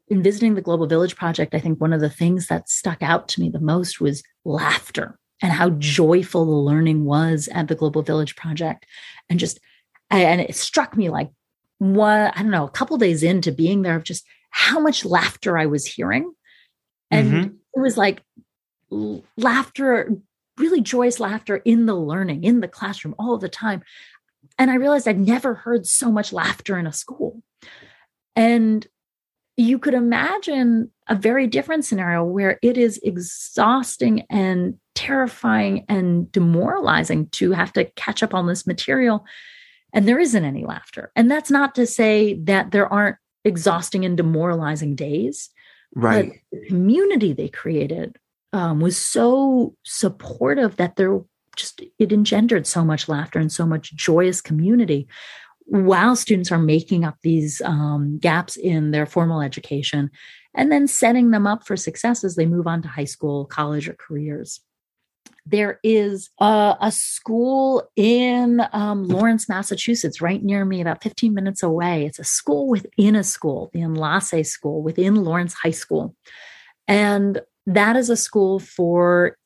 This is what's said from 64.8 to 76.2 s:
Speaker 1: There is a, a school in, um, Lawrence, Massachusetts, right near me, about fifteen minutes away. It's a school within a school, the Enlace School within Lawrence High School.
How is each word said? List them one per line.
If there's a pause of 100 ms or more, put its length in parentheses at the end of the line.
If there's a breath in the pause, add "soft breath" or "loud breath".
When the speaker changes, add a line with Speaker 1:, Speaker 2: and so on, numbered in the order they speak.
Speaker 1:
There
is (120)
a,
a
school
in, (100)
um,
Lawrence,
Massachusetts,
right
near
me,
about
fifteen
minutes
away.
It's
a
school
within
a
school,
the
Enlace
School
within
Lawrence
High
School. (720 loud breath)